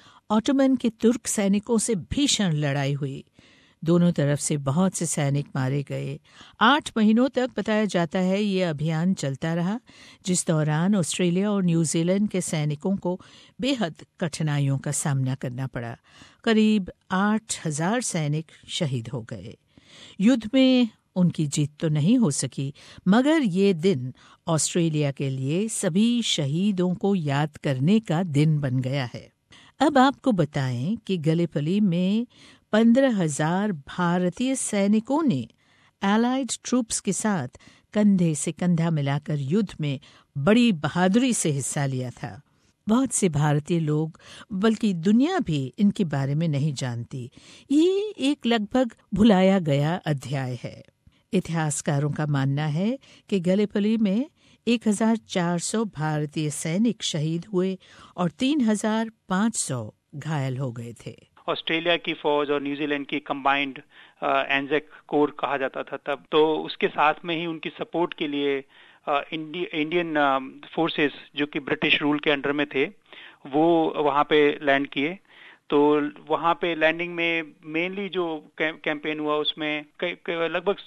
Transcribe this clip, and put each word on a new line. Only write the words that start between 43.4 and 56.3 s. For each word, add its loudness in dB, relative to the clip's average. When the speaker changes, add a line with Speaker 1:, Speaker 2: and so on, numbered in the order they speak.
Speaker 1:
लोग, -2
बल्कि 2
दुनिया 2
भी, -4
इनके 2
बारे -2
में 0
नहीं 0
जानती। -8
ये 2
एक 0
लगभग 0
भुलाया 6
गया 0
अध्याय -4
है। -14
इतिहासकारों 0
का -4
मानना 0
है -2
कि 0
गलेपली 0
में 0
एक 2
हजार 2
चार -2
सौ -4
भारतीय -4